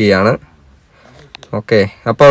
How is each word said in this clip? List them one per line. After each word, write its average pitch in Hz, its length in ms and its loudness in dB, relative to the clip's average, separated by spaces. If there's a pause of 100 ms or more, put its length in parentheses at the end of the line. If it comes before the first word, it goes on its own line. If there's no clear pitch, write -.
ചെയ്യാണ്. 101 280 0 (1300)
ഓക്കെ, 107 200 -4 (320)
അപ്പോൾ 143 200 4